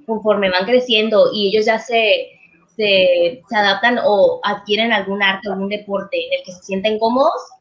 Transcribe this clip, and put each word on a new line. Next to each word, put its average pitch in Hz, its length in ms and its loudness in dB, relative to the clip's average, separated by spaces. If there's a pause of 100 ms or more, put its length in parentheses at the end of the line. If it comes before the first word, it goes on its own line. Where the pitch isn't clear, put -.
conforme 202 440 0
van 185 160 0
creciendo 220 680 2
y 202 160 0
ellos 214 160 0
ya 220 140 0
se, 220 480 0 (480)
se, 180 720 2
se 233 80 -6
adaptan 214 480 2
o 185 400 2
adquieren 208 480 -2
algún 202 300 -2
arte, 190 280 -2
algún 196 200 -6
deporte 196 480 -6
en 175 220 -4
el - 60 -18
que 185 60 -16
se - 120 -20
sienten 196 360 -4
cómodos, 247 400 0 (220)